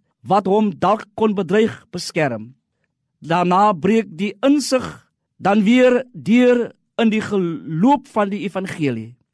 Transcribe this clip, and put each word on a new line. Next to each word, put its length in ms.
wat 240
hom 240
dalk 340
kon 200
bedreig, 560
beskerm. 640
Daarna 520
breek 340
die 260
insig 720
dan 240
weer 380
deur 560
in 80
die 120
geloop 920
van 160
die 160
evangelie. 720